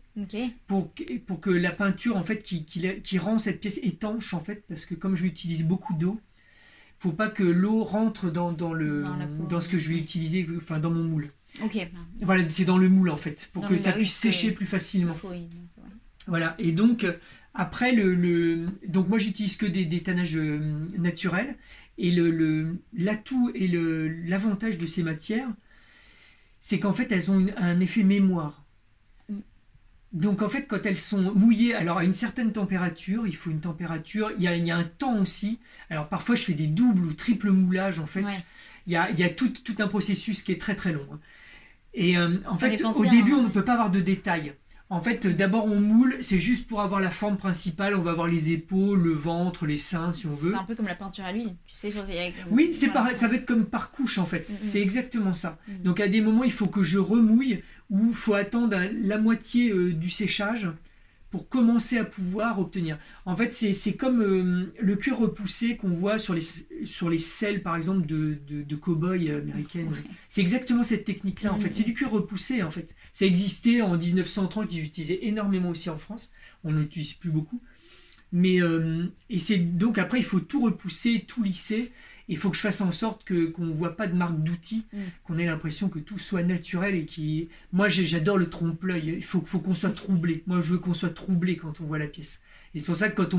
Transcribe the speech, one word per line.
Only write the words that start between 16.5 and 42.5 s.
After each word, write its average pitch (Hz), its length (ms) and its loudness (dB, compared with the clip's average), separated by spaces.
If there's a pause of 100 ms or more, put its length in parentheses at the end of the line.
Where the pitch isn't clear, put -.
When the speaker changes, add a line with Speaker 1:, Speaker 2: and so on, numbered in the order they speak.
Speaker 2:
et 165 140 0
donc, 220 320 4
euh, 175 80 2 (400)
après, 247 400 0
le, 196 220 4
le, 170 540 2 (200)
donc 180 200 0
moi, 220 100 2
j'utilise 202 380 -2
que 214 100 -4
des, 185 180 0
des 170 180 -2
tannages, 180 340 -2
euh, 151 240 -2 (360)
naturels, 175 600 -2 (420)
et 175 120 0
le, 170 200 4
le, 160 480 0 (160)
l'atout 220 600 -2
et 190 140 -2
le, 165 400 0
l'avantage 190 720 -2
de 170 80 -4
ces 170 160 -2
matières, 214 460 -4 (1120)
c'est - 180 -2
qu'en 196 140 0
fait, 247 200 -2
elles 185 180 0
ont 196 100 4
une, 196 160 2
un 175 240 2
effet 190 240 2
mémoire. 190 600 2 (640)
Speaker 1:
Mm. 202 100 -8 (760)
Speaker 2:
Donc, 196 300 0
en 208 60 0
fait, 277 200 -4
quand 202 180 -4
elles 190 120 0
sont 196 360 0
mouillées, 226 400 6
alors 170 240 0
à 170 60 2
une 185 80 4
certaine 226 400 -2
température, 190 720 -2
il 165 80 -2
faut 165 160 -8
une 156 100 -2
température, 170 800 -4
il 180 60 0
y 175 40 2
a, 175 80 2
il 170 100 0
y 170 40 0
a 170 60 0
un 170 80 0
temps 240 360 -2
aussi. 202 380 0 (320)
Alors, 151 180 -6
parfois, 202 280 0
je - 80 0
fais 170 100 0
des 151 140 0
doubles 190 360 4
ou 156 100 -2
triples 208 360 0
moulages, 185 480 4
en 151 80 -6
fait. 190 180 -4
Speaker 1:
Ouais. 202 60 -4 (560)
Speaker 2:
Il 170 60 -2
y 170 40 0
a, 180 140 2
il 165 80 -2
y 175 60 4
a 175 40 4
tout, 226 200 0
tout - 320 -6
un 202 80 2
processus 202 540 0
qui 190 100 -2
est 175 80 -2
très, 208 160 -2
très 180 160 -2
long, 143 200 -6
hein. 151 60 -14 (760)
Et, 175 220 4
euh, 175 300 2
en - 80 -4